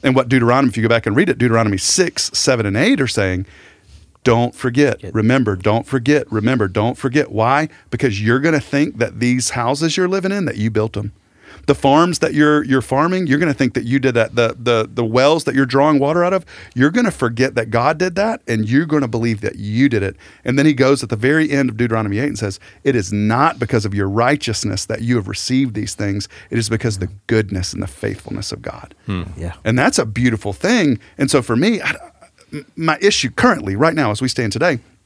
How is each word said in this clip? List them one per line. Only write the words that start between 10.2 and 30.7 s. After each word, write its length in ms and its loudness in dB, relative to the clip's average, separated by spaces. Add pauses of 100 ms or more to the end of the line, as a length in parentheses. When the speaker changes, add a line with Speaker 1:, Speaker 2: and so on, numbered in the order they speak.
Speaker 1:
in, 140 -2
that 100 -6
you 140 -2
built 260 -2
'em. 160 -8 (540)
The 80 4
farms 460 4
that 120 0
you're, 320 4
you're 180 2
farming, 440 0
you're 120 2
gonna 160 0
think 200 0
that 100 -4
you 140 0
did 160 0
that. 200 0
The, 240 2
the, 340 0
the 120 -2
wells 400 2
that 100 -2
you're 120 2
drawing 320 4
water 260 2
out 80 2
of, 120 -2 (300)
you're 160 4
gonna 200 2
forget 460 -2
that 120 -2
God 300 0
did 160 -2
that, 340 -2
and 200 0
you're 180 2
gonna 220 0
believe 340 -2
that 140 -6
you 340 0
did 120 0
it. 140 -4 (300)
And 120 0
then 80 2
he 60 6
goes 300 0
at 80 -10
the 60 -2
very 340 0
end 180 0
of 80 -6
Deuteronomy 440 -2
eight 80 -2
and 100 -8
says, 200 -6 (260)
"It 120 2
is 160 -2
not 460 2
because 260 0
of 100 -4
your 140 0
righteousness 760 -2
that 160 -6
you 140 0
have 120 -2
received 460 -2
these 200 -6
things. 320 -4 (240)
It 80 -2
is 120 -2
because 260 -2
of 40 -10
the 100 -4 (160)
goodness 480 -2
and 80 -6
the 40 -4
faithfulness 640 -8
of 120 -12
God." 320 -14 (120)
Speaker 3:
Hmm. 180 -6 (120)
Speaker 2:
Yeah. 160 -8 (120)
Speaker 1:
And 140 2
that's 200 4
a 80 0
beautiful 480 0
thing. 440 2 (200)